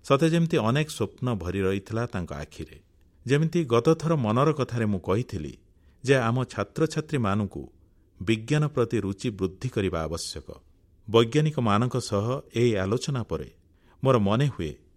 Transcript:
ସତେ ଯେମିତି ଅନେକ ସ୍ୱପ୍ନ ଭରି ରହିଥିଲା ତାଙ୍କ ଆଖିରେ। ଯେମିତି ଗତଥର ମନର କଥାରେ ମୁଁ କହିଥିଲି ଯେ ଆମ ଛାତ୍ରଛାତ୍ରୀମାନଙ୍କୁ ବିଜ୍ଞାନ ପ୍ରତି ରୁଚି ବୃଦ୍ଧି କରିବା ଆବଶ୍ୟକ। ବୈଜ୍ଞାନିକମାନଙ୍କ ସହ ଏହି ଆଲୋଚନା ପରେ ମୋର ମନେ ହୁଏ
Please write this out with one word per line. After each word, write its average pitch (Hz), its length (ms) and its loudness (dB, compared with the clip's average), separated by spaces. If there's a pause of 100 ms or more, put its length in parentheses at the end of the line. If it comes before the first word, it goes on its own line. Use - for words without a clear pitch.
ସତେ 139 260 4
ଯେମିତି 170 280 2
ଅନେକ 131 320 2
ସ୍ୱପ୍ନ - 360 -6 (120)
ଭରି 87 240 -4
ରହିଥିଲା 101 440 -2
ତାଙ୍କ 90 260 -8
ଆଖିରେ। - 440 -12 (500)
ଯେମିତି 156 380 2
ଗତଥର 151 520 2
ମନର 123 360 2
କଥାରେ 120 340 -2
ମୁଁ 101 140 -2
କହିଥିଲି 90 520 -4 (520)
ଯେ 135 140 4
ଆମ 117 260 0
ଛାତ୍ରଛାତ୍ରୀମାନଙ୍କୁ 110 1160 -2 (580)
ବିଜ୍ଞାନ 113 480 0
ପ୍ରତି 120 320 -2
ରୁଚି 98 300 -4
ବୃଦ୍ଧି 95 400 -4
କରିବା 92 320 -2
ଆବଶ୍ୟକ। 80 460 -8 (600)
ବୈଜ୍ଞାନିକମାନଙ୍କ 120 920 2
ସହ 104 260 -2 (260)
ଏହି 117 240 2
ଆଲୋଚନା 117 480 -2
ପରେ - 240 -8 (540)
ମୋର 131 160 4
ମନେ 107 280 2
ହୁଏ 87 260 -4 (240)